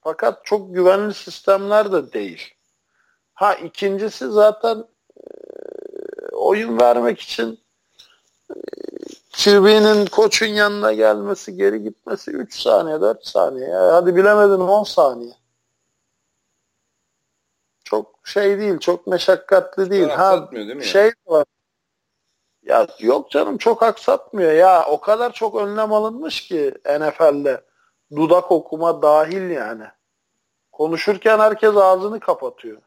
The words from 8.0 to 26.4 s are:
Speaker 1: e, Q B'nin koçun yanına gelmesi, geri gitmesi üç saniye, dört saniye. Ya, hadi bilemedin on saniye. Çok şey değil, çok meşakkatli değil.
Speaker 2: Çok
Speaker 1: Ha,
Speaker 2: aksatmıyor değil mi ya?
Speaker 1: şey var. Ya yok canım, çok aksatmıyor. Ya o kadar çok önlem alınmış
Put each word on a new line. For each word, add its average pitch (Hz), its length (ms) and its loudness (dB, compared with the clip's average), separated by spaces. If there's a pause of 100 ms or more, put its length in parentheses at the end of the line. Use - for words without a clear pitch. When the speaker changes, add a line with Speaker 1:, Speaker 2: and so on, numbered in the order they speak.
Speaker 1:
e, - 60 -16 (760)
Q 202 340 4
B'nin 214 400 4
koçun 214 400 0
yanına 208 480 0
gelmesi, 208 600 -2
geri 98 280 -2
gitmesi - 480 -10
üç - 280 -10
saniye, 156 420 0
dört 107 260 -2
saniye. 135 400 -2
Ya, 92 260 2
hadi 175 220 2
bilemedin 202 440 4
on 196 240 2
saniye. 120 500 -2 (2500)
Çok - 400 -8
şey 202 360 -2
değil, 202 200 -2
çok 175 280 -4
meşakkatli 185 840 0
değil. 185 180 2
Speaker 2:
Çok 147 120 -4
Speaker 1:
Ha, 190 80 4
Speaker 2:
aksatmıyor 147 380 -2
değil 123 120 -12
mi 131 80 -10
ya? 101 40 -4
Speaker 1:
şey 214 220 4 (140)
var. 156 200 2 (1160)
Ya 117 240 2 (120)
yok 123 320 0
canım, - 260 -2
çok 226 260 0
aksatmıyor. 196 680 0
Ya 175 340 6
o 147 140 -2
kadar 226 340 -2
çok 220 220 -6
önlem 214 380 -4
alınmış 226 540 -4